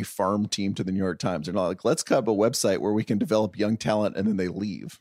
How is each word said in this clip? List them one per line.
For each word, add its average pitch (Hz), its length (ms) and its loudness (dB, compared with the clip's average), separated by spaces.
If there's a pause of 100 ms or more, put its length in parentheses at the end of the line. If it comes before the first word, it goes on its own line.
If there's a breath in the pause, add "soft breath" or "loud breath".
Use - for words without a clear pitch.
a 92 40 -2
farm 101 420 0
team 98 280 -2
to - 100 -4
the 92 80 -2
New 95 80 0
York 92 180 -2
Times. 85 280 -4
They're 87 80 -6
not 95 120 0
like, 90 180 -4
"Let's 147 200 2
cut - 140 2
up 113 100 -2
a 113 40 4
website 104 460 2
where 104 140 0
we 107 100 2
can 107 160 0
develop 107 400 0
young 107 180 2
talent," 107 400 0
and 98 120 2
then 104 80 2
they 92 120 0
leave. 92 520 -8